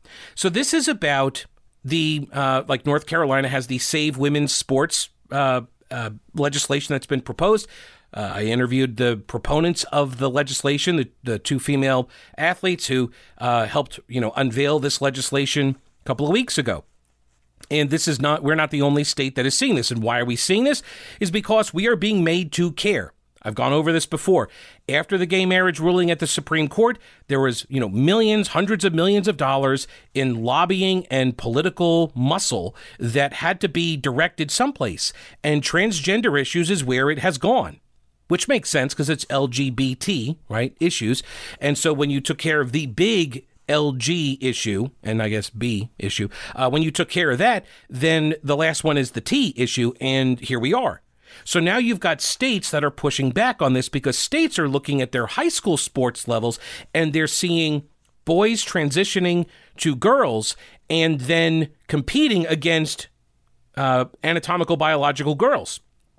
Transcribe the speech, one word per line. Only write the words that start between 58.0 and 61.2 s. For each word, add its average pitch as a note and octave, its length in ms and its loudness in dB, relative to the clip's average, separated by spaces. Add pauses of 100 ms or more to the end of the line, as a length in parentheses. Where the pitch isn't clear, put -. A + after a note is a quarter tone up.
boys G#3 360 2
transitioning F3 840 0 (320)
to D3+ 180 0
girls D#3 600 2 (340)
and D#3+ 300 2